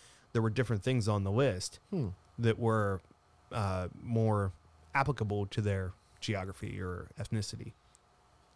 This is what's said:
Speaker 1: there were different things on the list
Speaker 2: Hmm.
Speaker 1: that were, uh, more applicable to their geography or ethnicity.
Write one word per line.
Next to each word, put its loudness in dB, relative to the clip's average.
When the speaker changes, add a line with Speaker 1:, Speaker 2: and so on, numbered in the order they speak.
Speaker 1:
there 2
were 4
different 0
things 2
on 4
the 0
list 0
Speaker 2:
Hmm. -2
Speaker 1:
that 4
were, 2
uh, -2
more 2
applicable 0
to -2
their 0
geography -6
or -8
ethnicity. -6